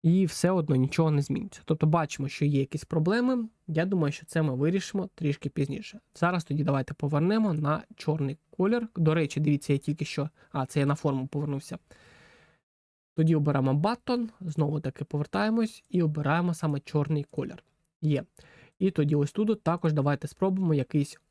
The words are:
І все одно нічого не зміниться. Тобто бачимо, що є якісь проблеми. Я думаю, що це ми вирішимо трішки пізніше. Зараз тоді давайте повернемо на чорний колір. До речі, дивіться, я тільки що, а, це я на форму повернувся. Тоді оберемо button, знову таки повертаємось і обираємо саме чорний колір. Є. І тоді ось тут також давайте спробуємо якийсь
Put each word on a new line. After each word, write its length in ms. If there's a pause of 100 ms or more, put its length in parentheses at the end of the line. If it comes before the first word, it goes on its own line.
І 240
все 240
одно 260
нічого 340
не 120
зміниться. 420
Тобто 220
бачимо, 420
що 160
є 160
якісь 240
проблеми. 640 (180)
Я 200
думаю, 260
що 140
це 160
ми 120
вирішимо 600
трішки 340
пізніше. 520 (140)
Зараз 300
тоді 200
давайте 300
повернемо 600
на 280 (140)
чорний 420 (120)
колір. 460
До 180
речі, 260
дивіться, 320
я 60
тільки 260
що, 240 (240)
а, 140
це 140
я 60
на 80
форму 320
повернувся. 520 (1400)
Тоді 180
оберемо 380
button, 560 (120)
знову 400
таки 240
повертаємось 840
і 140
обираємо 520
саме 260
чорний 500
колір. 340 (380)
Є. 220 (540)
І 120
тоді 240
ось 180
тут 300
також 300
давайте 360
спробуємо 460
якийсь 460 (100)